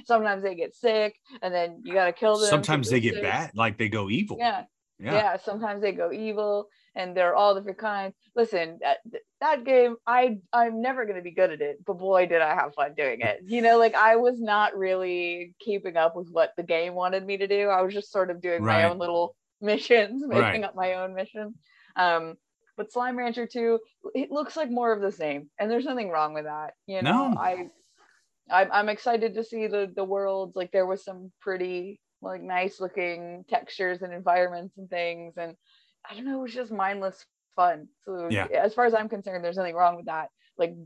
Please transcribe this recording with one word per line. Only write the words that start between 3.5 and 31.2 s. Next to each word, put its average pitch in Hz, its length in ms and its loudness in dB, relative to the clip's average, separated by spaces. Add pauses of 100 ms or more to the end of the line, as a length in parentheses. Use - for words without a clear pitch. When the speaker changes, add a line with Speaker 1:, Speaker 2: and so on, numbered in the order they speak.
Speaker 2:
like, 110 220 0
they 110 120 0
go 101 200 -2
evil. 208 300 -2
Speaker 1:
Yeah. 226 260 -2 (340)
Speaker 2:
Yeah. 202 240 0
Speaker 1:
Yeah, 190 140 0
sometimes 208 440 -6
they 202 120 0
go 175 180 -4
evil, 208 580 -2 (260)
and 185 220 -6
they're 175 180 4
all 202 200 6
different 196 240 -8
kinds. 202 360 -4 (200)
Listen, 180 460 0
that, 139 180 2 (420)
that 285 240 2
game, 247 320 6 (100)
I, 240 320 4 (140)
I'm 233 280 2
never 254 240 -2
gonna 190 180 -6
be 175 80 -12
good 180 200 4
at 151 100 -8
it, 143 240 -4
but 196 140 -4
boy, 185 280 4
did 165 140 4
I 151 140 2
have 143 200 0
fun 147 200 -2
doing 127 260 -2
it. 107 240 0
You 233 160 -2
know, 233 180 8
like, 226 160 6
I 226 220 8
was 240 240 2
not 208 360 2
really 180 840 -4
keeping 190 380 -4
up 165 180 4
with 175 160 -10
what 165 260 2
the 175 60 -4
game 175 320 -2
wanted 185 300 -2
me 196 120 -4
to 196 100 -2
do. 202 220 2
I 185 120 2
was 190 120 0
just 202 180 -8
sort 185 180 0
of 175 120 -8
doing 170 240 -2
my 135 180 4
Speaker 2:
Right. - 20 6
Speaker 1:
own 175 140 0
little 170 360 -2 (120)
<laughs> - 140 -20
missions, 214 680 2
making 202 360 2
Speaker 2:
Right. - 20 -4
Speaker 1:
up 190 100 -10
my 185 200 -2
own 185 200 -6
missions. 214 420 -10 (380)
Um, 170 400 2 (420)
but 208 140 -8
Slime 247 260 -4
Rancher 240 300 -4
two, 233 320 0 (340)
it 277 180 -4
looks 294 260 -4
like 302 140 -2
more 240 220 0
of 208 80 -2
the 196 100 0
same, 151 380 -6 (100)
and 214 120 -2
there's 247 140 0
nothing 247 260 -4
wrong 156 240 0
with 151 100 -6
that. 151 300 -10 (120)
You 190 160 -6
know, 240 280 2
Speaker 2:
No. - 40 0
Speaker 1:
I, 180 340 -2 (840)
I'm, 190 200 4
I'm 208 180 2
excited 214 460 -2
to 220 100 -4
see 220 220 -6
the, 196 280 -2
the 196 100 -4
worlds. 190 500 -2
Like, 180 160 -6
there 190 160 4
was 196 160 -4
some 185 280 -14 (100)